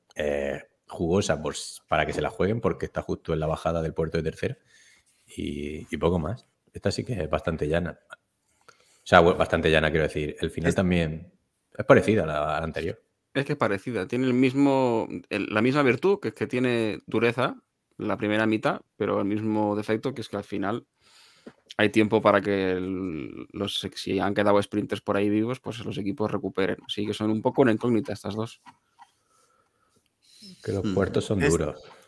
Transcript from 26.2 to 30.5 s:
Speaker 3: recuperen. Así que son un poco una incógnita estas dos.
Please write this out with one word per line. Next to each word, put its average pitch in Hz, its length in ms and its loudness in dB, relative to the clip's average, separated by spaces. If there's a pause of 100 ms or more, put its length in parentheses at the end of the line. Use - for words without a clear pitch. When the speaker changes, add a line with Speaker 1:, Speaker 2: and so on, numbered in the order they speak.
Speaker 3:
recuperen. 95 540 -2
Así 104 200 -6
que 104 80 -4
son 107 180 -2
un 110 100 0
poco 131 220 2
una 120 100 6
incógnita 110 400 0
estas 101 220 -8
dos. 110 260 -8 (2000)